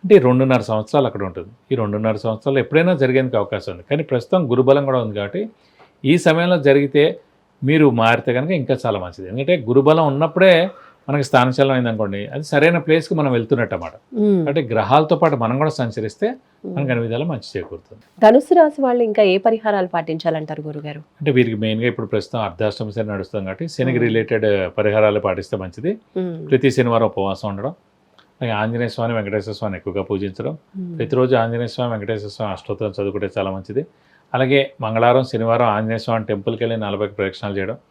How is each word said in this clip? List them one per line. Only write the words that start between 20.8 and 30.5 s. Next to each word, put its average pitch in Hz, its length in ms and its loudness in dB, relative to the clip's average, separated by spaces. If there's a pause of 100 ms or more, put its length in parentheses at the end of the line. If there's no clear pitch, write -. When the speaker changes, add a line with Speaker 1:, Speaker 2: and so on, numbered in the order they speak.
Speaker 1:
అంటే 151 320 -4
వీరికి 120 240 4
మెయిన్గా 110 320 0
ఇప్పుడు 113 200 -4
ప్రస్తుతం 107 320 -4
అర్ధాష్టమ 107 500 -4
శని 107 200 -6
నడుస్తుంది 98 360 -6
కాబట్టి 95 220 -8
శనికి 131 300 -2
Speaker 2:
Hmm. 117 100 0
Speaker 1:
రిలేటెడ్ 110 380 0 (320)
పరిహారాలు 107 420 2
పాటిస్తే 98 380 -4
మంచిది. 104 360 -6
Speaker 2:
Hmm. 175 560 -10
Speaker 1:
ప్రతి 131 220 2
శనివారం 117 340 2
ఉపవాసం 98 440 -4
ఉండడం, 101 240 -8 (460)
అలాగే - 320 -8
ఆంజనేయ 113 360 -2
స్వామి, 117 260 -4
వెంకటేశ్వర 104 400 -4
స్వామిని 101 240 -6
ఎక్కువగా 95 240 -6
పూజించడం, 101 560 -6 (220)